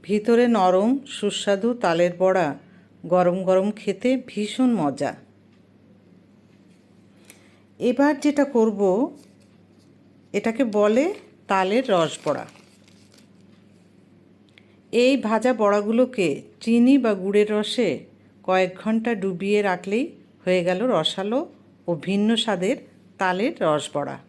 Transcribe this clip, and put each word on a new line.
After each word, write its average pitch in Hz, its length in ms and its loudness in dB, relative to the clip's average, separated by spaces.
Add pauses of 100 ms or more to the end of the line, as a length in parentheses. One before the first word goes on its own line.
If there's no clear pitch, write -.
ভিতরে 226 460 2
নরম, 208 580 2
সুস্বাদু 208 680 -2
তালের 175 440 0
বড়া 185 400 0 (480)
গরম 180 360 2
গরম 190 280 2
খেতে 247 560 -2
ভীষণ 214 480 -2
মজা। 143 400 -2 (2750)
এবার 277 420 0
যেটা 294 240 2
করব, 220 360 0 (1500)
এটাকে 226 320 -2
বলে 220 500 2 (320)
তালের 196 420 0
রস 170 360 2
বড়া। 123 220 -4 (2500)
এই 254 240 4
ভাজা 220 380 0
বড়াগুলোকে 208 880 0 (180)
চিনি 240 380 4
বা 226 160 0
গুড়ের 202 360 0
রসে 208 480 -2 (440)
কয়েক 185 280 0 (140)
ঘন্টা 226 300 -2
ডুবিয়ে 196 480 -2
রাখলেই 202 420 -2 (400)
হয়ে 180 200 2
গেল 185 220 0
রসালো 208 540 -2 (480)
ও 175 60 0
ভিন্ন 202 420 0
স্বাদের 202 400 -2 (420)
তালের 190 420 -2
রস 151 340 -2
বড়া। 139 240 -6 (100)